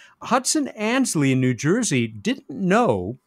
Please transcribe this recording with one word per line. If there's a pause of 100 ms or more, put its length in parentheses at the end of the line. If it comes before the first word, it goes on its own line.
(220)
Hudson
Ansley
in
New
Jersey
didn't
know